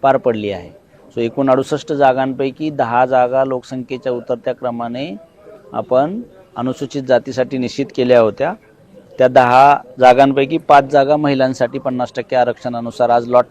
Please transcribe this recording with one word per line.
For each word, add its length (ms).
पार 160
पडली 340
आहे. 360
So, 140
एकूण 280
अडुसष्ट 440
जागांपैकी 760
दहा 360
जागा 400
लोकसंख्येच्या 680
उतरत्या 440
क्रमाने 600
आपण 480
अनुसूचित 480
जातीसाठी 540
निश्चित 280
केल्या 240
होत्या. 340
त्या 100
दहा 500
जागांपैकी 580
पाच 260
जागा 340
महिलांसाठी 640
पन्नास 360
टक्के 200
आरक्षणानुसार 760
आज 180
लॉट 240